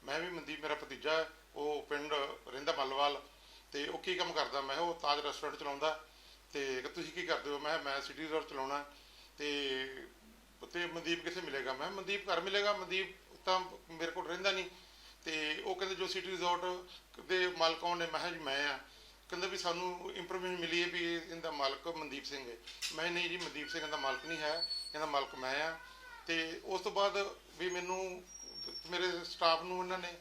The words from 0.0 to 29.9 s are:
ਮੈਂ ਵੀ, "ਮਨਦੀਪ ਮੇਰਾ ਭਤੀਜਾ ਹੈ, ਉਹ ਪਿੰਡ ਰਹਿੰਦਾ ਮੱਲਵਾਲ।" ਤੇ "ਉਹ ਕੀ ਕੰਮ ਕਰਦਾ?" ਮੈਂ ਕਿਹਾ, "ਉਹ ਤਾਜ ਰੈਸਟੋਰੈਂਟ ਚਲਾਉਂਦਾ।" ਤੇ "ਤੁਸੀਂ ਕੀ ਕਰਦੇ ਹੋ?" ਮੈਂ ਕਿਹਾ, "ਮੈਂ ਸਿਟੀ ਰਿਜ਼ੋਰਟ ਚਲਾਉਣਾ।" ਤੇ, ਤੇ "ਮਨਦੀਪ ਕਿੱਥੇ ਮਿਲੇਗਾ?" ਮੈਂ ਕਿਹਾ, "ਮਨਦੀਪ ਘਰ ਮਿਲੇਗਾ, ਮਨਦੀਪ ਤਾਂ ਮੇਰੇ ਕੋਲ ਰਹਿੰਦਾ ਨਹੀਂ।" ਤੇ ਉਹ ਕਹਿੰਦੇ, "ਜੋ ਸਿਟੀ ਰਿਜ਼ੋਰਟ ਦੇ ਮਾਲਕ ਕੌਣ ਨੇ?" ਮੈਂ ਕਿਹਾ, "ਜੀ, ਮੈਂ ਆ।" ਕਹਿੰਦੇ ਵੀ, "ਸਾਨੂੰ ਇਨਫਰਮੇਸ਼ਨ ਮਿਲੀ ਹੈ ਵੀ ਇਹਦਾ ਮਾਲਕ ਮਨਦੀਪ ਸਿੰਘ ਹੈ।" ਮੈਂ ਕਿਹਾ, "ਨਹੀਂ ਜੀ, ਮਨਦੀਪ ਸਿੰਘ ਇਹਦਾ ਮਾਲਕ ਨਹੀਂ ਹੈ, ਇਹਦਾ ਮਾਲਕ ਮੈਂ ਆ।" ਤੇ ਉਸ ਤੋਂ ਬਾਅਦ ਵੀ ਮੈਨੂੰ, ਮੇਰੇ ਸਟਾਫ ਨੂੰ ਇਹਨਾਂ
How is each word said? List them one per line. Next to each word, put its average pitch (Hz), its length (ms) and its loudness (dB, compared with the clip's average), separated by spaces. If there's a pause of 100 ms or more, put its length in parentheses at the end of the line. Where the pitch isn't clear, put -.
ਮੈਂ 143 160 0
ਵੀ, 175 100 -2
"ਮਨਦੀਪ 151 320 -6
ਮੇਰਾ 151 140 0
ਭਤੀਜਾ 139 360 -2
ਹੈ, 160 180 4 (260)
ਉਹ 147 280 0
ਪਿੰਡ 147 300 0 (340)
ਰਹਿੰਦਾ 143 320 0
ਮੱਲਵਾਲ।" 139 420 4 (500)
ਤੇ 143 160 -2
"ਉਹ 160 120 -2
ਕੀ 185 160 0
ਕੰਮ 180 180 0
ਕਰਦਾ?" 143 280 2
ਮੈਂ 135 140 -2
ਕਿਹਾ, 170 100 2
"ਉਹ 170 100 0
ਤਾਜ 147 240 2
ਰੈਸਟੋਰੈਂਟ 147 400 -4
ਚਲਾਉਂਦਾ।" 151 460 0 (480)
ਤੇ 135 280 0
"ਤੁਸੀਂ 151 320 -6
ਕੀ 170 120 -2
ਕਰਦੇ 147 240 2
ਹੋ?" 143 100 -2
ਮੈਂ 151 200 0
ਕਿਹਾ, 143 140 0
"ਮੈਂ 139 80 0
ਸਿਟੀ 143 200 -8
ਰਿਜ਼ੋਰਟ 156 280 0
ਚਲਾਉਣਾ।" 139 360 -2 (520)
ਤੇ, 147 120 -2 (1200)
ਤੇ 175 120 0
"ਮਨਦੀਪ 165 380 0
ਕਿੱਥੇ 160 180 -4
ਮਿਲੇਗਾ?" 135 320 -2
ਮੈਂ 139 140 -2
ਕਿਹਾ, - 20 -2
"ਮਨਦੀਪ 196 400 -2
ਘਰ 170 120 4
ਮਿਲੇਗਾ, 202 320 4
ਮਨਦੀਪ 190 420 -2 (300)
ਤਾਂ 185 140 6 (300)
ਮੇਰੇ 165 220 -2
ਕੋਲ 175 160 -4
ਰਹਿੰਦਾ 190 240 4
ਨਹੀਂ।" 185 180 0 (560)
ਤੇ 156 400 0
ਉਹ 190 100 0
ਕਹਿੰਦੇ, 190 200 0
"ਜੋ 180 120 -2
ਸਿਟੀ 180 200 -2
ਰਿਜ਼ੋਰਟ 180 580 2 (340)
ਦੇ 180 280 4
ਮਾਲਕ 165 320 4
ਕੌਣ 175 180 2
ਨੇ?" 170 160 2
ਮੈਂ 156 60 2
ਕਿਹਾ, 170 120 0
"ਜੀ, 165 80 -6
ਮੈਂ 143 300 2
ਆ।" 135 80 0 (520)
ਕਹਿੰਦੇ 180 180 0
ਵੀ, 185 100 -2
"ਸਾਨੂੰ 180 540 0
ਇਨਫਰਮੇਸ਼ਨ 180 500 -2
ਮਿਲੀ 170 220 4
ਹੈ 175 40 2
ਵੀ 170 280 0
ਇਹਦਾ 165 360 -4
ਮਾਲਕ 139 360 2
ਮਨਦੀਪ 151 360 -4
ਸਿੰਘ 135 280 -6
ਹੈ।" 113 60 -10 (360)
ਮੈਂ 160 100 0
ਕਿਹਾ, 175 100 2
"ਨਹੀਂ 175 160 2
ਜੀ, 175 80 -2
ਮਨਦੀਪ 151 300 -4
ਸਿੰਘ 156 160 -2
ਇਹਦਾ 151 140 -2
ਮਾਲਕ 135 280 0
ਨਹੀਂ 165 120 -2
ਹੈ, 156 300 0 (280)
ਇਹਦਾ 156 100 0
ਮਾਲਕ 143 300 2
ਮੈਂ 131 280 0
ਆ।" 165 160 -2 (480)
ਤੇ 165 360 0
ਉਸ 185 180 0
ਤੋਂ 208 100 0
ਬਾਅਦ 196 440 4 (220)
ਵੀ 180 120 0
ਮੈਨੂੰ, 180 540 -2 (680)
ਮੇਰੇ 175 340 2
ਸਟਾਫ 165 380 6
ਨੂੰ 180 220 -2
ਇਹਨਾਂ 180 160 -2